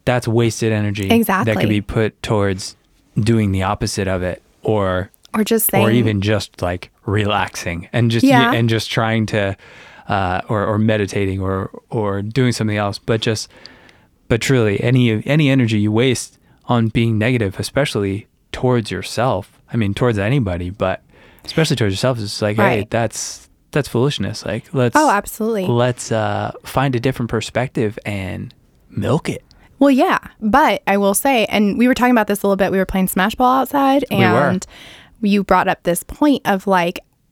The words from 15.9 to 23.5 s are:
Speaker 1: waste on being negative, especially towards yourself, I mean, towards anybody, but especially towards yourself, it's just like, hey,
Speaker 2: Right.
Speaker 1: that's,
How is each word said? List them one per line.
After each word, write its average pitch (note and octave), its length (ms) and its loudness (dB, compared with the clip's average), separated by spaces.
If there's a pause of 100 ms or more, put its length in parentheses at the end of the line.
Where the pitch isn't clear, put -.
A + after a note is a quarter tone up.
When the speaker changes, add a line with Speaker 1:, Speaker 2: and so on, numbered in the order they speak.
Speaker 1:
waste A#2+ 460 0 (280)
on A#2 220 2
being A2+ 300 0
negative, A2 400 0
especially G#2+ 680 -2 (260)
towards B2 380 0
yourself, G2+ 720 -4 (120)
I - 40 -2
mean, G2+ 180 0
towards A#2+ 240 0
anybody, G2 520 -2
but F#2+ 320 -4 (420)
especially D#3 320 0
towards G#2 180 0
yourself, B2 240 -2
it's G#2 140 -6
just - 100 -6
like, G#2 140 0
hey, G#2+ 60 2 (180)
Speaker 2:
Right. G2 100 -8
Speaker 1:
that's, - 580 -6 (240)